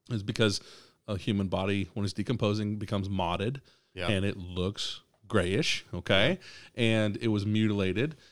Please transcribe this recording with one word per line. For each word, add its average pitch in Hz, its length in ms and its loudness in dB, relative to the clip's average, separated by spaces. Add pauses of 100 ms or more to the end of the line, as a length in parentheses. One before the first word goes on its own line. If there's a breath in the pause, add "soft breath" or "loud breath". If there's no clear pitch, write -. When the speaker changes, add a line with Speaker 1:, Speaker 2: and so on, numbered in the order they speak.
(100)
Speaker 1:
is 110 120 -2
because 107 380 2 (480 loud breath)
a 104 80 -2
human 98 320 0
body, 95 460 0
when 101 100 -2
it's 98 80 -2
decomposing, 107 640 0
becomes 101 320 -2
modded 98 520 -2 (340 soft breath)
Speaker 2:
Yeah. 90 140 -4
Speaker 1:
and 98 160 2
it 101 120 -2
looks 90 640 -4 (260)
grayish, 98 580 0 (100)
okay? 101 440 2 (360 loud breath)
And 110 460 2
it 113 80 0
was 104 180 0
mutilated, 107 680 2 (180 soft breath)